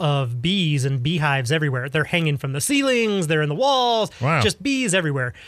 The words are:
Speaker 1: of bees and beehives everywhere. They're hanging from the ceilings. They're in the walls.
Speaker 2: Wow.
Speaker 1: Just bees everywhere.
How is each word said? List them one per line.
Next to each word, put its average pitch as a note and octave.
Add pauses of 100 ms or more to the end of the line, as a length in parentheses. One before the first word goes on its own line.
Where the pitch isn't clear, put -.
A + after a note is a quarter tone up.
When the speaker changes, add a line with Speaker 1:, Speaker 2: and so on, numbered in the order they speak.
Speaker 1:
of C#3
bees D#3
and C3+
beehives C#3+
everywhere. C#3+
They're D3+
hanging D#3+
from C3+
the C#3+
ceilings. A#3
They're D#3
in D3
the D3
walls. A#3+ (100)
Speaker 2:
Wow. C#3
Speaker 1:
Just F3+
bees C4
everywhere. C#3 (120)